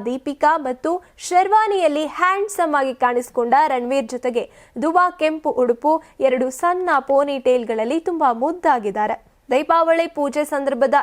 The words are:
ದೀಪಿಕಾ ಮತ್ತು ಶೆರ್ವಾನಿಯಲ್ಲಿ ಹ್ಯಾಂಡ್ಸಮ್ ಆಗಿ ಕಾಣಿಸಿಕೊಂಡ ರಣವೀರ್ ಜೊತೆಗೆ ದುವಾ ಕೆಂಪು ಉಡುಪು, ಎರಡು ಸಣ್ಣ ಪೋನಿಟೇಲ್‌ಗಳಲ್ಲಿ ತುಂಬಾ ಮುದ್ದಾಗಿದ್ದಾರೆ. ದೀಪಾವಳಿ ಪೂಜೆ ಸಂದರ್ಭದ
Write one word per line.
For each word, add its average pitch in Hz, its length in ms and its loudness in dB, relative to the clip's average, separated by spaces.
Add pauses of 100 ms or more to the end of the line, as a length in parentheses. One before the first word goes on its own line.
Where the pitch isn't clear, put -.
ದೀಪಿಕಾ 285 520 0
ಮತ್ತು 311 460 -4 (140)
ಶೆರ್ವಾನಿಯಲ್ಲಿ 370 920 2
ಹ್ಯಾಂಡ್ಸಮ್ 359 680 -2
ಆಗಿ 269 200 0
ಕಾಣಿಸಿಕೊಂಡ 247 600 0 (120)
ರಣವೀರ್ 254 420 -2
ಜೊತೆಗೆ 240 420 -4 (320)
ದುವಾ 349 280 2
ಕೆಂಪು 311 400 -2
ಉಡುಪು, 254 520 0 (180)
ಎರಡು 254 300 0
ಸಣ್ಣ 349 400 -2 (120)
ಪೋನಿಟೇಲ್‌ಗಳಲ್ಲಿ 262 1000 0
ತುಂಬಾ 311 320 0
ಮುದ್ದಾಗಿದ್ದಾರೆ. 233 920 -2 (260)
ದೀಪಾವಳಿ 330 560 2
ಪೂಜೆ 294 380 -4
ಸಂದರ್ಭದ 277 580 -2